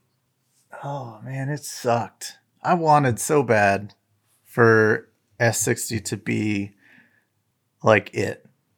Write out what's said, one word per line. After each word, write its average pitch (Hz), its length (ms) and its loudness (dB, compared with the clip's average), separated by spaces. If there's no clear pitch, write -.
Oh, 127 400 -12
man, 135 240 -8
it 143 160 -8
sucked. - 720 -4
I 165 120 0
wanted 147 440 2
so 147 240 0
bad 104 520 0
for 113 640 4
S 117 200 0
sixty 120 420 -4
to 107 180 -8
be 107 540 -4
like 107 320 2
it. 107 300 -6